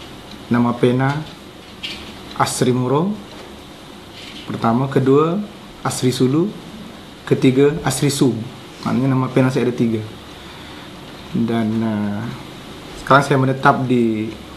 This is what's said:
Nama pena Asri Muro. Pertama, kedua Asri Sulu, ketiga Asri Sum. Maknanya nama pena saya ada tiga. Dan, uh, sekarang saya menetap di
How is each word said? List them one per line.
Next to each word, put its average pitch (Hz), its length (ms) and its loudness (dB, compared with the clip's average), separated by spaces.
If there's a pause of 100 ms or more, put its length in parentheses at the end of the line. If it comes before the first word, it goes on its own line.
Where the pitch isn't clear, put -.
(480)
Nama 120 240 4
pena 135 480 2 (1200)
Asri - 320 2
Muro. 135 400 2 (1400)
Pertama, 120 400 0
kedua 139 480 4 (480)
Asri 127 320 0
Sulu, 147 320 4 (800)
ketiga 139 560 6
Asri 143 240 0
Sum. 120 320 2 (480)
Maknanya 127 240 2
nama 127 160 2
pena 127 240 4
saya 123 160 2
ada 120 80 -2
tiga. 110 240 2 (1400)
Dan, 113 480 0
uh, 104 400 -2 (800)
sekarang 139 240 6
saya 143 80 6
menetap 131 480 4
di 113 480 2 (240)